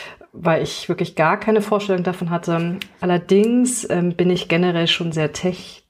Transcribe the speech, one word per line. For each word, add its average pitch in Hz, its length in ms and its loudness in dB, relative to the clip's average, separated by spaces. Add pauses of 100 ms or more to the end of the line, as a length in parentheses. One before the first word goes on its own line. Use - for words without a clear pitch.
(320)
weil 165 300 0
ich - 260 -8
wirklich 175 280 -4
gar 165 240 2
keine 220 200 2
Vorstellung 196 440 0
davon 175 260 -4
hatte. 170 460 -2 (240)
Allerdings, 208 920 2
ähm, 175 240 0
bin 180 160 2
ich 175 180 0
generell 170 380 2
schon 170 240 -2
sehr 151 220 -2
tech-, - 580 -6